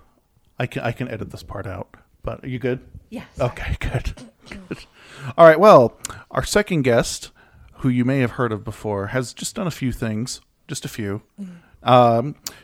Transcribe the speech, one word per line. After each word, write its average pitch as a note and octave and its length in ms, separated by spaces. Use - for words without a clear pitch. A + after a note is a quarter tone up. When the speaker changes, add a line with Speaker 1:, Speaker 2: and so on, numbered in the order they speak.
Speaker 1:
I B2 80
can, - 160
I A#2 80
can B2 180
edit G#2+ 220
this - 120
part G2+ 220
out, G2 300
but A2+ 200
are - 40
you B2 120
good? B2 200
Speaker 2:
Yes. - 160
Speaker 1:
Okay, - 400
good. - 340
Good. F#2+ 360
All E3+ 80
right, D#3+ 140
well, E3 380
our D3 160
second F#3+ 380
guest, - 480
who - 140
you B2 160
may C3+ 140
have A#2+ 120
heard A#2+ 200
of G#2 120
before, G#2 440
has B2+ 260
just - 220
done G3+ 120
a D#3 40
few B2+ 200
things, A2+ 500
just - 180
a - 40
few. G#2 340
Speaker 3:
Mm-hmm. F3 480
Speaker 1:
Um, A#2+ 460